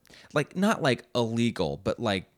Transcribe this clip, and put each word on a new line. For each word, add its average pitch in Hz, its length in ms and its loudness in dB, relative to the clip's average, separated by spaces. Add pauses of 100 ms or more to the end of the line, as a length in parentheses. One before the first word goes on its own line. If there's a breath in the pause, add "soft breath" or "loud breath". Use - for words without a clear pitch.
(320 loud breath)
like, - 240 -2
not, 202 260 2
like, 127 220 0 (100)
illegal, 113 680 0
but, - 160 -2
like, 101 260 -2 (120)